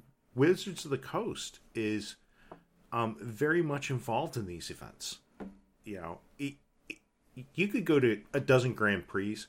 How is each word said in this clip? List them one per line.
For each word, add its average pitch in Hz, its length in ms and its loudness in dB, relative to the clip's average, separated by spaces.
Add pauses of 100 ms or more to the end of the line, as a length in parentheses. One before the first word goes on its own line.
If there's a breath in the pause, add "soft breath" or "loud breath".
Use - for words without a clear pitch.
(360)
Wizards 165 500 2
of 147 60 -10
the 135 60 0
Coast - 600 -6 (160)
is, 107 400 -2 (760 loud breath)
um, 113 300 -2
very 147 400 0
much 143 300 -2
involved 127 440 -2
in 104 120 -4
these 85 240 -10
events. - 480 -12 (680)
You 101 120 -10
know, 85 200 -8 (220)
it, 139 160 -6 (340)
it, - 80 -18 (560)
you 196 140 2
could 208 180 -2
go 151 140 6
to 117 200 6 (140)
a 143 60 0
dozen 127 340 6
Grand 101 340 2
Prix 104 300 -2 (120)